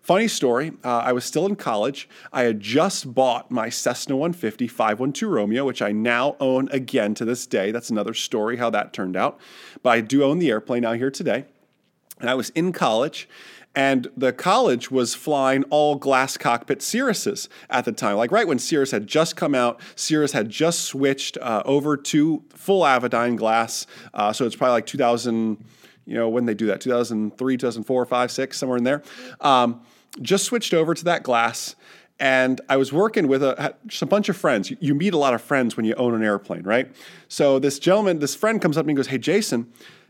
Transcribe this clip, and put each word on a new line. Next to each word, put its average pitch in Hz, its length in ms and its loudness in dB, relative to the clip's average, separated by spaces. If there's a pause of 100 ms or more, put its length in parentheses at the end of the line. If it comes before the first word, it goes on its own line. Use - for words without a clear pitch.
Funny 208 260 2
story, 139 460 0 (100)
uh, 123 140 0
I 127 160 0
was 123 100 -2
still 160 220 -2
in 196 100 -2
college. 120 540 -2 (240)
I 127 100 0
had 113 160 2
just 131 540 0
bought 127 360 2
my 117 200 -2
Cessna 127 480 -4
one 165 160 -2
fifty 117 340 -4
five 110 320 0
one 135 140 -2
two 220 160 -4
Romeo, 117 340 0
which 127 180 -4
I 104 120 0
now 120 480 0
own 131 280 2
again 120 440 0
to 117 100 -6
this 120 240 -2
day. 104 240 0
That's 117 180 -8
another 107 240 -2
story 117 440 -2
how 120 140 0
that 104 200 -2
turned 92 240 -6
out. 120 240 -2 (440)
But 123 80 4
I 113 100 4
do 135 240 2
own 151 140 2
the 165 100 2
airplane 120 340 -2
out 117 140 -2
here 131 140 -2
today. 139 340 -4 (760)
And 120 120 -2
I - 20 2
was 127 180 -2
in 175 200 0
college, 135 580 -2 (460)
and 135 320 2 (100)
the 127 160 0
college 180 560 2
was 127 240 0
flying 135 520 0
all 147 320 2
glass 135 380 0
cockpit 127 440 -2
Cirruses - 680 -4 (220)
at 123 160 -2
the 120 60 -2
time. 104 240 -2
Like, 117 160 0
right 208 160 2
when 139 100 0
Cirrus 139 320 0
had 104 160 -4
just 160 300 0
come 151 180 -2
out, 123 260 0 (160)
Cirrus 151 360 0
had 113 180 -2
just 165 360 0
switched, 135 520 -2
uh, 113 260 -2
over 143 320 2
to 151 540 0
full 196 320 0
Avidyne 120 560 2
glass. 113 480 0 (300)
Uh, 104 180 2
so 123 140 -2
it's 110 80 -6
probably, 127 160 2
like, 113 160 0
two - 100 -8
thousand, 117 640 0 (440)
you 117 80 -8
know, 117 120 0
when 117 200 0
they 107 80 0
do 110 100 -2
that, 95 160 0
two 127 80 -2
thousand 110 480 -2
three, 131 180 0
two 127 120 -2
thousand 113 160 -4
four, 127 220 0
five, 123 260 0
six, 131 260 -6
somewhere 127 220 -2
in 120 40 0
there. 139 200 0 (380)
Um, 123 400 4 (380)
just 185 260 0
switched - 280 -2
over 160 220 2
to 165 80 -10
that 170 180 0
glass. 117 540 0 (440)
And 131 480 2
I 135 100 2
was 135 140 0
working 196 360 2
with 135 160 2
a, 139 320 -2 (100)
just - 160 -12
a 180 60 -2
bunch 208 200 2
of 185 80 0
friends. 120 360 0
You, - 80 -10
you 147 160 0
meet 180 180 0
a 156 60 2
lot 135 160 4
of 113 80 -4
friends 127 340 0
when 110 80 -2
you 110 80 0
own 120 220 0
an 110 80 0
airplane, 98 400 -2
right? 117 280 0 (360)
So 139 320 2
this 139 180 0
gentleman, 185 400 2
this 143 160 -2
friend 220 260 0
comes 156 160 2
up 156 100 0
and 151 40 0
he 147 60 0
goes, 131 100 0
"Hey, 131 140 -4
Jason, 147 520 -2 (380)